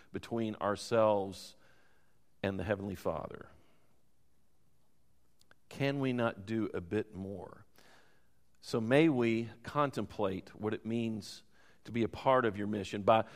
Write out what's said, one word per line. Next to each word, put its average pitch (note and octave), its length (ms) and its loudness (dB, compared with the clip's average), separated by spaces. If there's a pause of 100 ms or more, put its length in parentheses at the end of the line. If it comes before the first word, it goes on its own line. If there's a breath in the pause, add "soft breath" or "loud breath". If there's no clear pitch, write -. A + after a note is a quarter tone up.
(140 loud breath)
between A2+ 480 -4
ourselves G2+ 960 0 (880 soft breath)
and G2 160 0
the F#2+ 40 -4
Heavenly G2 320 -2
Father. - 520 -6 (2250 soft breath)
Can C#3 300 -2
we C3 140 0
not A#2 320 0
do A2 280 -2
a F2+ 80 -6
bit G2 340 -4
more? F#2+ 500 -10 (960 soft breath)
So - 180 -2
may C3+ 300 6
we A#2 400 2 (140)
contemplate A2+ 920 -2
what G#2+ 180 -2
it - 120 -6
means A2+ 560 -4 (440 soft breath)
to A2+ 60 -14
be A#2 120 0
a G#2 40 2
part B2+ 380 4
of G2+ 120 0
your G2+ 100 -4
mission G#2 340 -4
by A2 220 6 (120 loud breath)